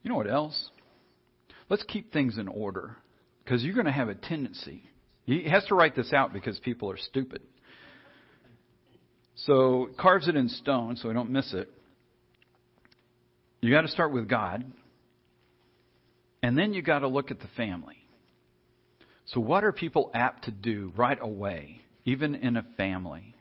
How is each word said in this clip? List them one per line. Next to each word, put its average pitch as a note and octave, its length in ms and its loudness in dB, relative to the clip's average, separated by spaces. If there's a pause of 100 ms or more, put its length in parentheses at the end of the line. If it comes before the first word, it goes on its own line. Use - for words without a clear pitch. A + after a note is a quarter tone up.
You A3+ 80 -8
know A#3+ 60 -2
what G#2 120 -2
else? D3 420 0 (1000)
Let's G3+ 140 2
keep - 280 -10
things B2+ 240 0
in G#2 100 -4
order, G2+ 520 -6 (480)
'cause B2 180 0
you're F#3 100 -4
gonna G3 160 2
have B2+ 200 -2
a G2 40 -6
tendency. - 680 -8 (440)
He D#3 180 0
has E3+ 220 4
to G3+ 100 4
write D#3+ 180 6
this B2+ 180 -2
out C3+ 200 2
because G2 260 -8
people A2+ 320 -6
are F#2+ 60 -8
stupid. - 500 -6 (1900)
So C3 500 4 (100)
carves F3+ 300 6
it E3+ 80 2
in B2+ 140 4
stone A#2+ 480 -2
so A#2 100 -10
we A2 80 -2
don't A#2+ 160 -2
miss C3+ 240 -2
it. - 180 -6 (1900)
You A#2 100 2
gotta D#3 180 6
start D#3+ 220 0
with A#2 180 -2
God, A#2 440 -2 (1700)
and B2 160 4
then G#3 160 2
you F3+ 80 -2
gotta C#3+ 240 2
look C3+ 240 0
at C3 80 -8
the G#2 100 -16
family. F#2+ 560 -8 (1200)
So B2 140 -4
what D#3+ 220 2
are G#3 100 2
people - 420 0
apt A#2+ 300 0
to A#2 60 -6
do G2+ 460 -6
right B2 240 2
away, G2 640 -8 (220)
even C#3+ 300 0
in A#2+ 220 0
a A2+ 80 -4 (120)
family? F#2 640 -6